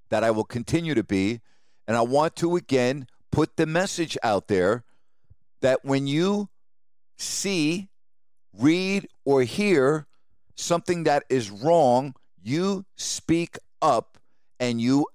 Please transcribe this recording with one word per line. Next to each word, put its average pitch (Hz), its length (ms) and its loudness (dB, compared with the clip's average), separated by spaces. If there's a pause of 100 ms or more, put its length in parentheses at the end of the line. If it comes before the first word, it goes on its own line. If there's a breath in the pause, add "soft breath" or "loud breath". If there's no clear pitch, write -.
(100)
that 107 120 0
I 113 80 4
will 110 140 0
continue 151 500 -4
to 110 80 2
be. 101 380 -2 (480)
And 113 80 0
I 117 60 2
want 143 340 0
to, 170 180 -2
again, 131 540 -2 (240)
put 156 240 -2
the 160 100 0
message 165 560 -4
out 104 240 0
there 104 380 2 (800)
that - 220 2
when 139 220 -2
you 190 420 -2 (680)
see, 180 720 -4 (680)
read, 180 520 2 (160)
or 135 180 4
hear 151 640 0 (480)
something 170 500 -2
that 143 240 2
is 117 220 -2
wrong, 131 640 2 (260)
you 185 440 -2 (120)
speak - 640 -4 (240)
up 139 360 0 (420)
and 120 200 -2
you 135 340 2